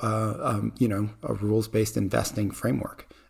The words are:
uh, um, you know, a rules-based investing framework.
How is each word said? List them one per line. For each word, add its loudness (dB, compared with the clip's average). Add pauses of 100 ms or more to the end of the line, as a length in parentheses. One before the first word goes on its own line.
uh, 0
um, 0
you 4
know, 0 (140)
a -2
rules-based 2
investing 0
framework. -4 (220)